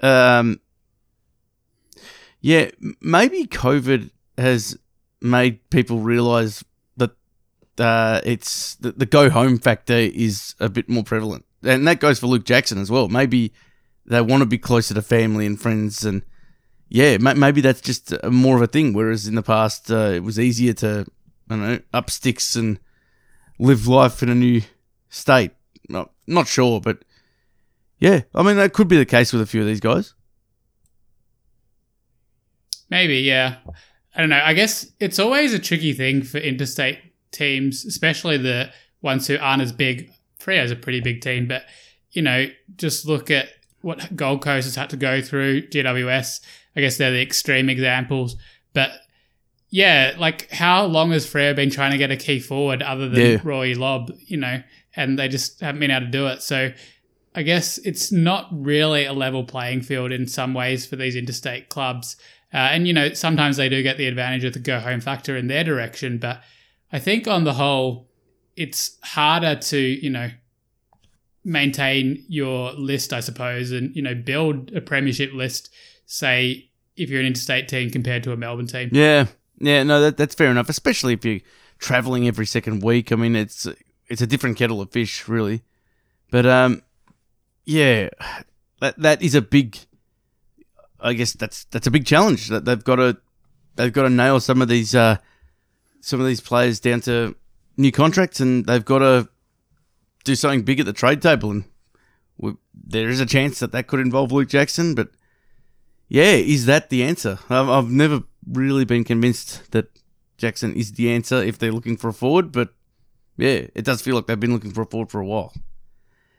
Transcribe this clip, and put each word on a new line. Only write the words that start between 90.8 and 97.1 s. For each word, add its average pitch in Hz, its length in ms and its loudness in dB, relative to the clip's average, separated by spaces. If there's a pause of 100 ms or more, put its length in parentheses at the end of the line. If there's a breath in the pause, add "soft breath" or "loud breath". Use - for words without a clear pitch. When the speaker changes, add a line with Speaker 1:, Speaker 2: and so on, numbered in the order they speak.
Speaker 1:
I 120 140 -2
guess 117 200 -4
that's, - 320 -12
that's - 220 -4
a 123 40 0
big 135 140 4
challenge 151 440 4
that 107 160 -4
they've 123 180 0
gotta, 127 340 2 (580)
they've 120 180 -2
gotta 131 160 2
nail 127 300 4
some 127 220 2
of 123 60 2
these, 113 280 0
uh, 113 220 6 (840)
some - 180 -6
of 131 80 0
these 123 140 -2
players 120 380 0
down 120 220 0
to 117 340 -2 (420)